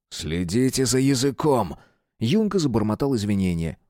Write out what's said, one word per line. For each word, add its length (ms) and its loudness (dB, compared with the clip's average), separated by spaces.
«Следите 760 0
за 120 2
языком!» 800 0
Юнга 380 2
забормотал 580 0
извинения, 640 -2